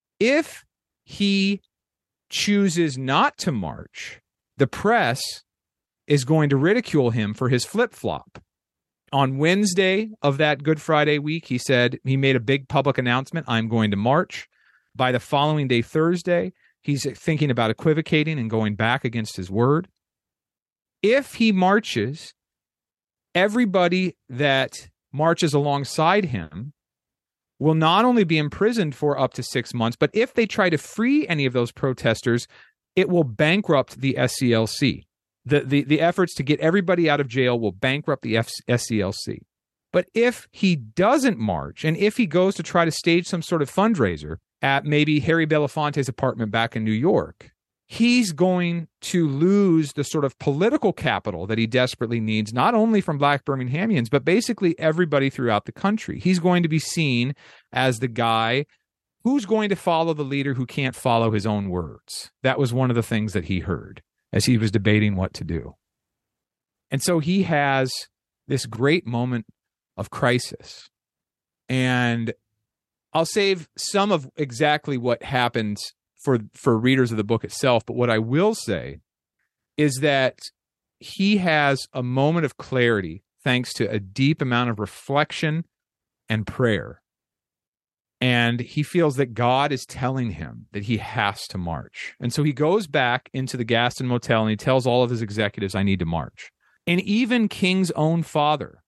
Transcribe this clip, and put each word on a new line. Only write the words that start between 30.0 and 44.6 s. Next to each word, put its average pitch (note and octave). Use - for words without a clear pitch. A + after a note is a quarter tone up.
if A#3
they A#3
try G3
to D#3
free C#4
any D3+
of B2
those A#2+
protesters, A#2+
it F#3
will F3
bankrupt D3
the C3
S B2+
C A#2+
L A2+
C. -
The, C#3+
the, C3+
the D3
efforts F3
to C#3+
get C#3+
everybody F3
out D3
of C#3
jail B2
will G#2
bankrupt C3
the A2+
F-, A2+
S B2
C A2
L F#2+
C. -
But F3+
if A#3
he F3+
doesn't G3
march, E2+
and D#3
if -
he A#3+
goes F3+
to E3+
try E3+
to D#3+
stage E3+
some E3+
sort D#3+
of C3+
fundraiser F#2+